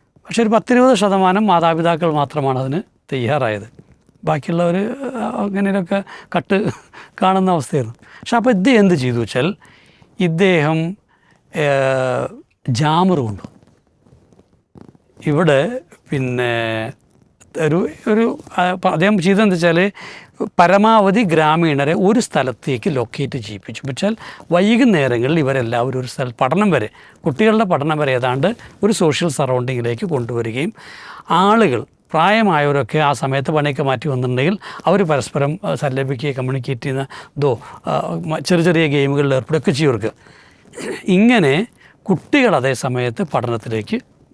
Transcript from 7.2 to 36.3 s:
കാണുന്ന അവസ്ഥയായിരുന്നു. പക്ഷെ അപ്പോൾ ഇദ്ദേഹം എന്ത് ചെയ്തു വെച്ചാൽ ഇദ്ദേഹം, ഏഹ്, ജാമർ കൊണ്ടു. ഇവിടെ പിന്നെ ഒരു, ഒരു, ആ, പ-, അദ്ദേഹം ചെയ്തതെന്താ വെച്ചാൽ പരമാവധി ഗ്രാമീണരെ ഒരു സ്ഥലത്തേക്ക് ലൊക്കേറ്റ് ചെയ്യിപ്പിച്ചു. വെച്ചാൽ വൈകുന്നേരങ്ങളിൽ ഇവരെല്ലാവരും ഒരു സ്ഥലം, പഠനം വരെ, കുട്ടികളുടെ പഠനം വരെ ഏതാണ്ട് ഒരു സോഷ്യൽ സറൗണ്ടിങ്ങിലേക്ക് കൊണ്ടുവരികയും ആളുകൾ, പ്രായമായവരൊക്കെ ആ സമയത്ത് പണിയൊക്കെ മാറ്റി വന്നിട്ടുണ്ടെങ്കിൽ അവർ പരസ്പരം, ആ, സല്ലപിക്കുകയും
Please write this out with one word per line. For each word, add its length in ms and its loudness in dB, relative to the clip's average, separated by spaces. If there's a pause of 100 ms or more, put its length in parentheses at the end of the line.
കാണുന്ന 300 4
അവസ്ഥയായിരുന്നു. 440 -2 (240)
പക്ഷെ 180 -2
അപ്പോൾ 140 2
ഇദ്ദേഹം 280 4
എന്ത് 160 6
ചെയ്തു 240 0
വെച്ചാൽ 280 -2 (720)
ഇദ്ദേഹം, 600 2 (760)
ഏഹ്, 760 0 (420)
ജാമർ 500 2
കൊണ്ടു. 260 -6 (1700)
ഇവിടെ 420 2 (460)
പിന്നെ 440 -2 (1120)
ഒരു, 140 2 (280)
ഒരു, 180 2 (320)
ആ, 40 2 (120)
പ-, 200 0
അദ്ദേഹം 280 2
ചെയ്തതെന്താ 340 2
വെച്ചാൽ 240 2 (800)
പരമാവധി 640 6
ഗ്രാമീണരെ 720 2
ഒരു 260 2
സ്ഥലത്തേക്ക് 760 -2
ലൊക്കേറ്റ് 420 -4
ചെയ്യിപ്പിച്ചു. 480 -12
വെച്ചാൽ 280 -4 (380)
വൈകുന്നേരങ്ങളിൽ 880 4
ഇവരെല്ലാവരും 600 0
ഒരു 120 -8
സ്ഥലം, 280 -6
പഠനം 320 2
വരെ, 160 0 (360)
കുട്ടികളുടെ 420 2
പഠനം 320 -2
വരെ 140 0
ഏതാണ്ട് 360 0 (340)
ഒരു 200 2
സോഷ്യൽ 280 0
സറൗണ്ടിങ്ങിലേക്ക് 760 -4
കൊണ്ടുവരികയും 680 -4 (680)
ആളുകൾ, 420 4 (300)
പ്രായമായവരൊക്കെ 880 2
ആ 140 2
സമയത്ത് 380 -4
പണിയൊക്കെ 320 -2
മാറ്റി 240 -2
വന്നിട്ടുണ്ടെങ്കിൽ 480 -2 (300)
അവർ 180 2
പരസ്പരം, 480 -2 (120)
ആ, 120 -4
സല്ലപിക്കുകയും 640 -4